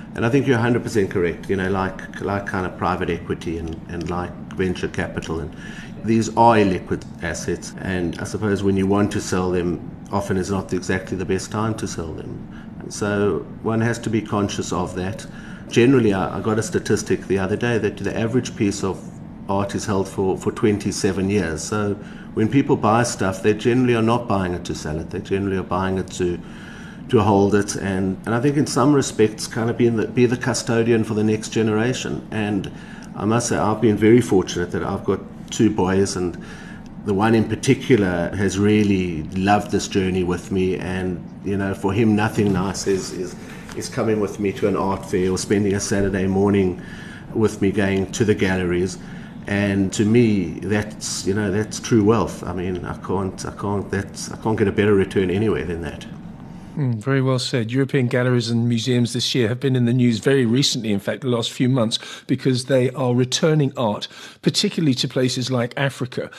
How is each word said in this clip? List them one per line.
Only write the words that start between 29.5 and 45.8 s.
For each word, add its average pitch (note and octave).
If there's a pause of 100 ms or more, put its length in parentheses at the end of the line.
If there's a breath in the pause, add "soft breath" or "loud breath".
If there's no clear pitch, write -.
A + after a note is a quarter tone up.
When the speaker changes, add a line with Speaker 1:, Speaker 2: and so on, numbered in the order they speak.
Speaker 1:
of A#2
being A#2
the, G#2
be B2
the A#2+
custodian A#2
for A#2
the G#2+
next G#2+
generation. A2
And G#2 (460 loud breath)
I -
must A2
say, G#2
I've G2+
been G#2+
very A2
fortunate F2+
that E2+
I've G2
got G2+ (280)
two A2
boys, F#2+
and F2 (640 loud breath)
the G2+
one A2
in A2
particular G2+
has F#2+
really G2+
loved G2
this G2
journey F#2
with F2+
me. F#2
And, F2+ (200)
you G2+
know, G2
for F#2+
him, A2
nothing G#2+
nice F#2
is, F#2+
is, F2 (440 loud breath)
is G#2
coming A2
with G2+
me G2
to G#2+
an F#2+
art F#2+
fair F#2
or F2+
spending G2+
a G2+
Saturday G2